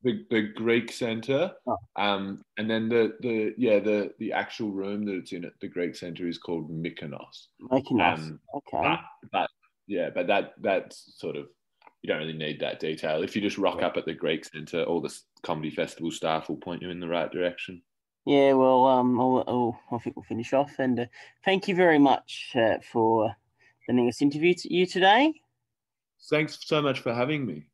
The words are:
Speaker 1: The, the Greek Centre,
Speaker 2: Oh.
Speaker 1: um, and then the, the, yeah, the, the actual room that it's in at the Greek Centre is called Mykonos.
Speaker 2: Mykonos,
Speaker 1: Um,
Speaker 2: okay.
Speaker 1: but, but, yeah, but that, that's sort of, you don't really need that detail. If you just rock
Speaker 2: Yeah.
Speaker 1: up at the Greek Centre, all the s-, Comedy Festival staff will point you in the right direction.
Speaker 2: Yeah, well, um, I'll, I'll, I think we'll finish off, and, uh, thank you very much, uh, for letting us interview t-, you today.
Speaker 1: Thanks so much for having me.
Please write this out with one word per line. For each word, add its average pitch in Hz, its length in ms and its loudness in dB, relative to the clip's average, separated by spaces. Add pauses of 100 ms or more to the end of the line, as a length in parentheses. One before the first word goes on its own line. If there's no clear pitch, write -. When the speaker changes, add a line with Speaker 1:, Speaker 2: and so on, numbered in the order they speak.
Speaker 1:
The, 113 260 -2
the 110 120 2
Greek 113 480 -2
Centre, 131 600 -2 (140)
Speaker 2:
Oh. 113 100 -2 (200)
Speaker 1:
um, 98 460 -2 (160)
and 110 100 -2
then 110 200 0
the, 113 320 2
the, 110 360 -2
yeah, 110 220 4
the, 104 400 0
the 110 140 -6
actual 107 400 -4
room 98 340 -4
that 101 80 -4
it's 90 180 -8
in 87 120 -8
at - 160 -12
the 98 80 -10
Greek 87 260 -4
Centre 87 320 -8
is 85 120 -4
called 80 320 -6
Mykonos. 80 760 -10 (240)
Speaker 2:
Mykonos, 98 480 2
Speaker 1:
Um, 78 220 -10 (140)
Speaker 2:
okay. - 280 -6
Speaker 1:
but, 82 180 0 (300)
but, 92 200 -2 (360)
yeah, 87 260 -2
but 90 140 -2
that, 98 340 0
that's - 580 -4
sort 85 180 -8
of, 71 100 -10 (560)
you - 60 -12
don't 90 100 -2
really 78 140 -6
need 78 280 -6
that 76 200 -6
detail. 80 420 -2
If 95 140 -4
you 104 60 -2
just 101 160 -2
rock 90 200 2
Speaker 2:
Yeah. 90 80 0
Speaker 1:
up 87 100 -2
at 85 80 -4
the 82 100 -6
Greek 80 300 -4
Centre, 78 380 -6
all 85 180 0
the - 80 -8
s-, - 140 -14 (220)
Comedy 78 260 -4
Festival 82 400 -6
staff 80 380 -4
will 76 80 -6
point 87 260 -10
you 92 80 -10
in 87 80 -10
the 87 100 -10
right 82 220 -2
direction. 87 520 -6 (440)
Speaker 2:
Yeah, 139 280 6
well, 131 320 6
um, 123 340 4
I'll, 127 260 2
I'll, 120 340 0 (120)
I 120 60 -4
think 117 180 -8
we'll - 80 -14
finish 113 280 -6
off, 139 280 0
and, 127 180 2
uh, 120 80 -2 (380)
thank 190 240 0
you 190 80 0
very 170 240 6
much, - 560 2
uh, 113 220 4 (120)
for 113 460 2 (520)
letting 123 200 4
us 120 120 -4
interview 151 340 4
t-, - 200 -8
you 180 120 4
today. 208 460 4 (960)
Speaker 1:
Thanks 151 360 -2
so 151 180 0
much 135 180 -2
for 120 140 -4
having 131 320 -2
me. 76 280 -10